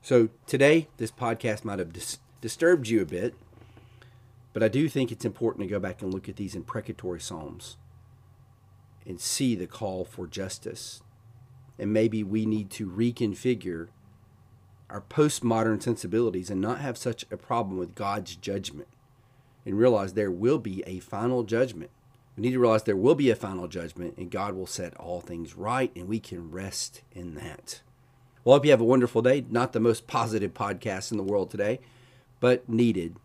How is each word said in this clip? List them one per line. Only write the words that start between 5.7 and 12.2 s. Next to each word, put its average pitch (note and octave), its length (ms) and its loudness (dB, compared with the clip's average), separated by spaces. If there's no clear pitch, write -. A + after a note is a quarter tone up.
go G2+ 60 -2
back F#2 220 -6
and F#2+ 120 -4
look F#2+ 140 -6
at - 80 -12
these G2+ 200 -8
imprecatory F2 640 -8
psalms - 580 -14
and F2+ 140 -12
see B2 360 0
the F2 120 -6
call F#2 360 -6
for F2+ 240 -10
justice. - 760 -10
And G#2 140 -2
maybe A2 300 2